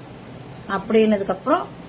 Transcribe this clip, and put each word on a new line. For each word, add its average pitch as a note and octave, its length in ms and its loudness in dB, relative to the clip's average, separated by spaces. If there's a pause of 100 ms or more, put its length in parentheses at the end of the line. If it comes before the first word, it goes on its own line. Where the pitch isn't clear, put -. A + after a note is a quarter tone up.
(680)
அப்படின்னதுக்கு G3+ 600 4
அப்புறம் C4 360 2 (240)